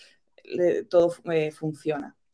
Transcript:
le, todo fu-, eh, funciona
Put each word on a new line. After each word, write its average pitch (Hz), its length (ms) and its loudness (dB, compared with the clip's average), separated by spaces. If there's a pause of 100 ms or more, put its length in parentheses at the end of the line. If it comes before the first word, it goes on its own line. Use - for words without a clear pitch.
(460)
le, - 400 0
todo 175 240 4
fu-, 170 220 -10
eh, 156 200 0
funciona 151 640 -6 (180)